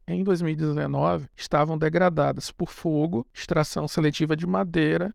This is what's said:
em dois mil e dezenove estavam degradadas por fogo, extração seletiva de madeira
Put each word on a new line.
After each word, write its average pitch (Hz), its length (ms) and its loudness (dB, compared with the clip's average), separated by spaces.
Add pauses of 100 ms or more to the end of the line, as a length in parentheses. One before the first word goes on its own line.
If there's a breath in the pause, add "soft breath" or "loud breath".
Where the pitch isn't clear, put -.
em 180 160 -2
dois 185 180 2
mil 160 120 0
e 156 80 -2
dezenove 147 640 0 (100)
estavam 156 400 0
degradadas 156 760 0
por - 180 -6
fogo, 160 640 -2
extração 151 540 -2
seletiva 151 500 2
de 170 80 -6
madeira 175 680 0